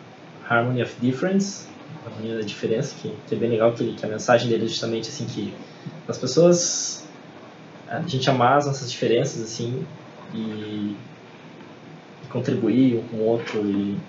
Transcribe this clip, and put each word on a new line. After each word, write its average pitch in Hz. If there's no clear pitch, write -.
Harmony 120
of -
Difference, 180
Harmonia 110
da 110
Diferença, 110
que, 107
que 113
é -
bem 117
legal, 117
que, 110
que -
a 107
mensagem 120
dele 110
é -
justamente, 113
assim, 123
que 104
as -
pessoas, -
a 117
gente 131
amar 127
as 143
nossas 135
diferenças, 117
assim, 120
e, 107
e -
contribuir 120
um 110
com 117
o 110
outro, 113
e, 101